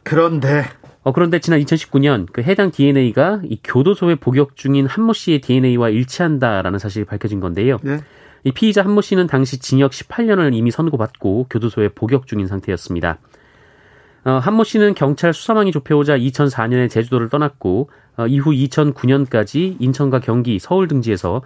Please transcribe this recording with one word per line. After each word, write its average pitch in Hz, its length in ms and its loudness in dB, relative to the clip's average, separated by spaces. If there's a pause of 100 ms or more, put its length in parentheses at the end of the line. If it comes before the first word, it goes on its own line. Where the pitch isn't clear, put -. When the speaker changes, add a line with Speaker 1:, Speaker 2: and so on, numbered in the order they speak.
Speaker 1:
그런데 147 600 0 (380)
Speaker 2:
어, 135 100 0
그런데 170 280 2
지난 165 200 2
이천십구 147 380 0
년 135 340 2
그 120 100 -4
해당 190 280 2
디엔에이가 143 760 2
이 120 200 -6
교도소에 170 500 2
복역 139 400 0
중인 139 320 0
한모 220 280 0
씨의 156 260 0
디엔에이와 123 480 2
일치한다라는 117 920 0
사실이 101 280 -6
밝혀진 104 340 -6
건데요. 95 420 0
Speaker 1:
네. 143 160 -4 (460)
Speaker 2:
이 135 80 -2
피의자 202 320 2
한모 208 160 2
씨는 185 260 0
당시 131 320 -2
징역 135 340 2
십팔 - 360 -6
년을 175 260 2
이미 117 160 0
선고받고 123 800 -2
교도소에 107 380 -2
복역 123 400 -2
중인 104 180 -4
상태였습니다. 87 720 -4 (1040)
어, 131 100 0
한모 202 320 2
씨는 208 300 2
경찰 151 380 0
수사망이 208 400 0
좁혀오자 147 440 0
이천사 127 500 0
년에 123 220 0
제주도를 117 420 -2
떠났고, 143 580 -2 (300)
어, 117 80 -2
이후 139 260 2
이천구 139 540 0
년까지 135 760 0
인천과 131 400 0
경기, 120 380 0
서울 185 300 0
등지에서, 113 580 -2